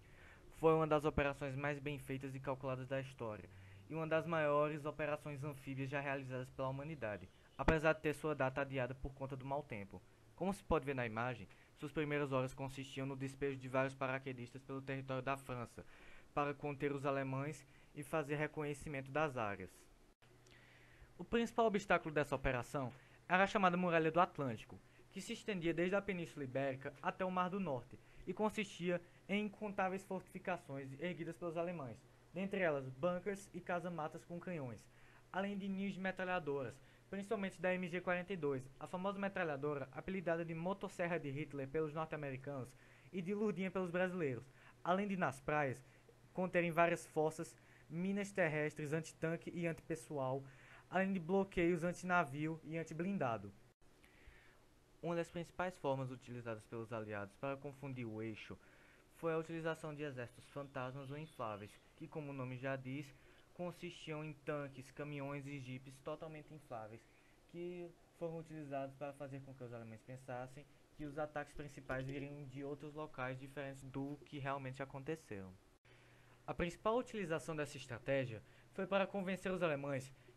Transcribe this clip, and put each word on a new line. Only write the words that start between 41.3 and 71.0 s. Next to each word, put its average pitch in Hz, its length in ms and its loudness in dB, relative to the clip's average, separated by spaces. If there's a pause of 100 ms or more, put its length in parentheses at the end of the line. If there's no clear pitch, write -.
pelos 151 260 0
norte-americanos 143 800 -4 (380)
e 190 100 -2
de 180 120 0
Lurdinha 196 360 2
pelos 185 220 0
brasileiros, 175 580 2 (320)
além 190 280 4
de, 196 80 2
nas 151 240 2
praias, 147 440 2 (460)
conterem 175 400 4
várias 170 360 8
fossas, 156 460 2 (360)
minas 196 420 0
terrestres 151 600 2
antitanque 165 600 -2
e 170 140 0
antipessoal, 139 720 -2 (480)
além 190 220 4
de 190 80 2
bloqueios 180 640 4
antinavio 165 800 2
e 156 140 -4
antiblindado. 156 720 0 (1500)
Uma 170 160 0
das 165 120 0
principais 175 500 -4
formas 135 320 2
utilizadas 120 540 -6
pelos 113 280 -6
aliados 107 420 -4
para 139 220 -4
confundir 135 480 -6
o 110 160 -4
eixo 110 360 -6 (580)
foi 165 180 0
a 160 40 2
utilização 160 560 -2
de 147 80 -6
exércitos 127 480 -8
fantasmas 135 640 -6
ou 143 60 -6
infláveis, 107 600 -6 (160)
que, 156 120 -12
como 147 240 -6
o - 20 -6
nome 127 240 -4
já 135 180 -2
diz, 135 300 -6 (480)
consistiam 170 680 -6
em 156 100 -6
tanques, 139 560 -6
caminhões 143 560 -6
e 143 140 -6
jipes 127 400 -10
totalmente 156 520 -8
infláveis, 113 560 -10 (420)
que 175 380 -6 (300)
foram 165 220 -4
utilizados 139 560 -6
para 139 180 -6
fazer 135 280 -8
com 135 120 -14
que 127 100 -12
os 120 100 -8
alemães 113 280 -10
pensassem 127 640 -8 (300)
que 151 100 -6